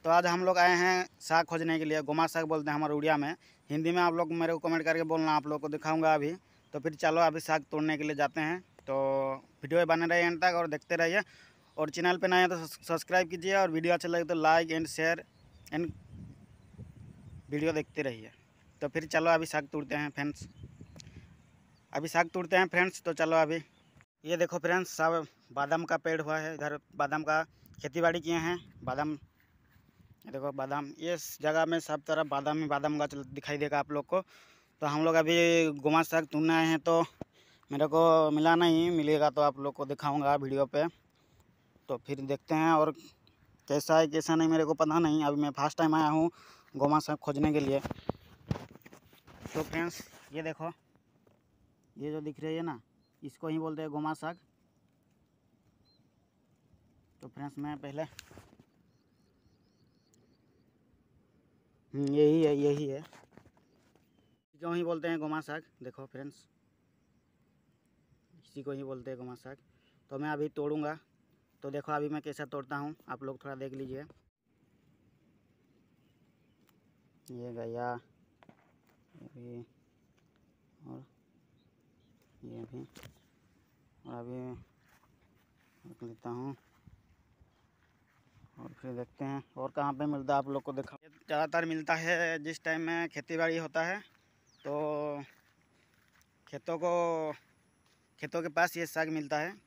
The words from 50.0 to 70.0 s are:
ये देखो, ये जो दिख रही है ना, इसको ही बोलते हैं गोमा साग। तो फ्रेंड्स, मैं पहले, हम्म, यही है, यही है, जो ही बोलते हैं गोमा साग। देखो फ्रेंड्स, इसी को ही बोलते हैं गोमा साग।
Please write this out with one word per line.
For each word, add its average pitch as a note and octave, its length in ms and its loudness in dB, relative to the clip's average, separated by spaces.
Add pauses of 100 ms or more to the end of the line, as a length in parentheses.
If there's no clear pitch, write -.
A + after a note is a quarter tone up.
ये D#3 100 -8
देखो, D#3+ 280 -8 (1200)
ये D3 160 -8
जो D#3 100 -8
दिख D3+ 180 -10
रही D#3 160 -6
है E3 60 -4
ना, D3+ 180 -6 (420)
इसको D3+ 260 -12
ही D#3+ 120 -4
बोलते D#3+ 220 -6
हैं D#3 100 -8
गोमा D#3 220 -4
साग। E3 240 -8 (2750)
तो C3+ 60 -18
फ्रेंड्स, C#3+ 300 -12
मैं D3 200 -8
पहले, C#3+ 260 -8 (4000)
हम्म, C#3 140 -2
यही D3+ 360 6
है, D3 140 4
यही C#3+ 300 2
है, C#3 160 -6 (1500)
जो E3+ 180 -6
ही F3 100 0
बोलते E3 240 -2
हैं E3 120 -2
गोमा D#3 220 -2
साग। D#3 220 -10 (200)
देखो C3 220 -14
फ्रेंड्स, C#3 400 -16 (1900)
इसी C#3+ 280 -18
को C#3 80 -8
ही C#3 120 -8
बोलते C3 280 -10
हैं B2+ 80 -10
गोमा B2+ 160 -12
साग। C3 220 -18 (540)